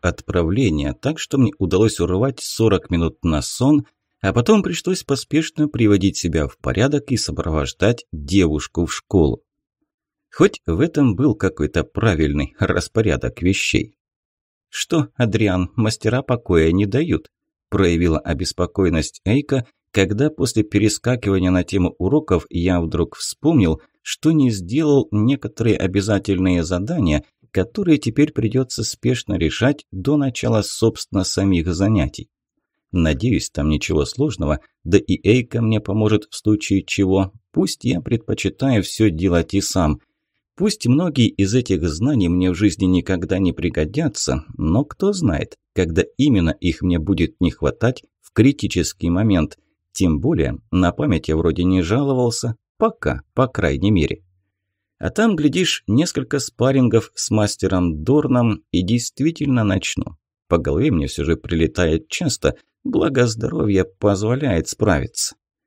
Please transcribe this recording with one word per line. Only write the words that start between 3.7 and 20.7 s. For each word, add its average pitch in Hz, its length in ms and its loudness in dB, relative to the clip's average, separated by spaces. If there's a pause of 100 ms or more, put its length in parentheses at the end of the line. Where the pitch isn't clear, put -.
а 95 120 0
потом 185 300 4
пришлось - 400 -4
поспешно 147 680 -2
приводить 101 480 2
себя 80 300 -2
в - 120 -12
порядок 139 520 0
и 120 60 0
сопровождать 82 960 -2
девушку 80 760 0
в - 80 -8
школу. 76 480 0 (880)
Хоть 196 360 2
в 82 140 0
этом 139 360 2
был 127 180 2
какой-то 78 500 -2
правильный 73 760 0
распорядок 90 840 -2
вещей. - 540 -2 (720)
«Что, - 480 -2
Адриан, 101 600 0
мастера 110 460 -2
покоя 85 480 2
не 98 160 2
дают?» 123 420 -2 (420)
проявила 85 480 2
обеспокоенность 85 1080 -2
Эйка, 131 420 -2 (240)
когда 104 400 0
после - 320 -2
перескакивания 104 880 0